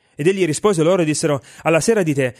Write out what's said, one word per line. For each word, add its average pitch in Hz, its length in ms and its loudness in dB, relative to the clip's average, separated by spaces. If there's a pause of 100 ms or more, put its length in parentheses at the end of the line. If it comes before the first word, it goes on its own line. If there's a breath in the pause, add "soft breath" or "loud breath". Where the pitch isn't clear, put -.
(160)
Ed 151 100 -6
egli 190 200 2
rispose 160 380 0
loro 180 180 2
e 160 40 0
dissero: 147 360 -2 (220 loud breath)
"Alla 160 180 2
sera 220 200 0
dite, 139 380 -2